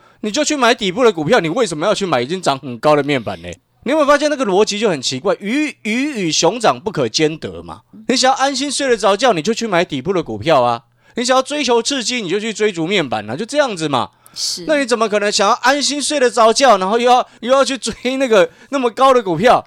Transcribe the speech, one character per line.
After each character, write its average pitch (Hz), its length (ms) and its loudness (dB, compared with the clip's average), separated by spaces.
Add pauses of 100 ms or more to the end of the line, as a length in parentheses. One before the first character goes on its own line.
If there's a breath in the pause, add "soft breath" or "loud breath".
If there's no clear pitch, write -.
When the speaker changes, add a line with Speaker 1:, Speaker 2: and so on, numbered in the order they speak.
(220 soft breath)
Speaker 1:
你 214 80 -6
就 285 140 0
去 302 120 -2
买 247 200 2
底 202 160 -4
部 214 120 -2
的 226 80 6
股 156 140 -2
票， 220 140 4
你 170 100 -2
为 220 160 0
什 165 100 -4
么 156 120 -2
要 208 80 2
去 196 100 -4
买 147 160 0
已 120 60 -4
经 185 120 -6
涨 143 200 0
很 123 180 -10
高 151 180 4
的 147 60 2
面 139 200 -2
板 95 200 -10
呢？” 90 80 -14 (320)
你 220 100 -4
有 311 60 2
没 311 40 4
有 285 40 2
发 285 100 4
现 285 140 2
那 302 60 -4
个 262 100 -2
逻 196 180 2
辑 202 140 -6
就 208 140 0
很 143 100 -4
奇 127 180 -6
怪？ 170 200 -2
鱼， 254 420 -4
鱼 247 400 -4
与 165 100 -2
熊 170 280 0
掌 151 200 0
不 190 120 -8
可 139 180 -2
兼 156 260 -2
得 87 280 -12
嘛。 82 180 -16 (260)
你 247 80 0
想 254 160 2
要 - 60 0
安 269 180 -2
心 269 160 -4
睡 277 160 -4
得 247 80 2
着 196 220 2
觉， 240 160 2
你 165 80 -4
就 156 100 -2
去 226 140 -4
买 180 180 0
底 151 160 -8
部 151 140 -4
的 180 80 -2
股 113 160 -8
票 139 240 2
啊。 120 220 0 (320 soft breath)
你 240 100 -4
想 254 100 2
要 262 60 2
追 294 220 -4
求 240 180 2
刺 262 220 -4
激， 233 180 -4
你 185 80 -6
就 190 100 -2
去 220 140 -6
追 214 180 -2
逐 165 140 -4
面 175 240 -2
板 107 180 -6
啊， 110 80 -8
就 175 80 -6
这 254 140 -8
样 269 180 0
子 160 140 -4
嘛。 123 220 -2 (240)
Speaker 2:
是。 - 320 -8
Speaker 1:
那 302 100 2
你 277 80 0
怎 226 140 0
么 220 100 -2
可 202 80 0
能 202 140 -2
想 202 180 2
要 240 60 2
安 277 260 0
心 262 180 -4
睡 294 200 -2
得 254 100 4
着 226 240 4
觉， 240 240 4
然 185 100 -2
后 220 120 0
又 240 100 2
要， 247 180 4 (120)
又 233 120 -2
要 269 140 4
去 254 100 -4
追 240 420 -6
那 269 100 0
个 202 200 4 (220 loud breath)
那 277 80 -4
么 247 140 -2
高 269 200 4
的 247 120 2
股 185 120 -2
票？ 185 320 4